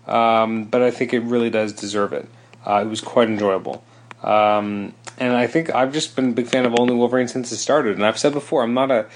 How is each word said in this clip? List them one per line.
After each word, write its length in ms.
Um, 600
but 160
I 100
think 220
it 80
really 280
does 240
deserve 400
it. 140
Uh, 180
it 60
was 120
quite 280
enjoyable. 540
Um, 680
and 160
I 140
think 260
I've 200
just 220
been 140
a 40
big 140
fan 180
of 80
All 120
New 120
Wolverine 300
since 240
it 60
started. 380
And 100
I've 140
said 140
before, 300
I'm 100
not 180
a, 140